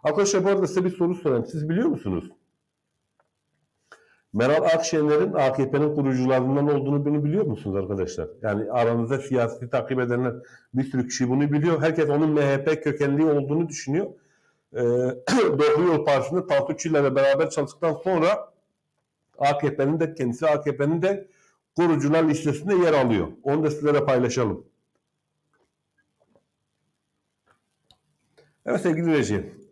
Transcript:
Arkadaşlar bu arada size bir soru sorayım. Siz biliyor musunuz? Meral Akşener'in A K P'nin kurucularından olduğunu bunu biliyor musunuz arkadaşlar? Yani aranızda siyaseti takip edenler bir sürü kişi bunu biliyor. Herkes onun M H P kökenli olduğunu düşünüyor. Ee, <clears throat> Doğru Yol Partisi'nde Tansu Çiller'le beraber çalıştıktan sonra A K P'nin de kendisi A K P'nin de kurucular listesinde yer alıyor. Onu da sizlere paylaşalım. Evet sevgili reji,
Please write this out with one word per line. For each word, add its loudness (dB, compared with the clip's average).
Arkadaşlar 0
bu 2
arada 2
size 0
bir -4
soru 0
sorayım. -2
Siz -6
biliyor 0
musunuz? -4
Meral 2
Akşener'in 2
A 2
K -2
P'nin 0
kurucularından 0
olduğunu 0
bunu 0
biliyor 0
musunuz -6
arkadaşlar? -4
Yani -4
aranızda 0
siyaseti -4
takip -2
edenler -2
bir 0
sürü -4
kişi -2
bunu 2
biliyor. 2
Herkes 0
onun 2
M 2
H 0
P 0
kökenli 0
olduğunu 0
düşünüyor. -4
Ee, -6
<clears throat> 0
Doğru 4
Yol 2
Partisi'nde 0
Tansu 0
Çiller'le 0
beraber 2
çalıştıktan -4
sonra 0
A 0
K -2
P'nin 0
de -2
kendisi -4
A 2
K -4
P'nin 0
de -2
kurucular 4
listesinde 0
yer 4
alıyor. 2
Onu 0
da 2
sizlere 0
paylaşalım. 0
Evet -2
sevgili 0
reji, 0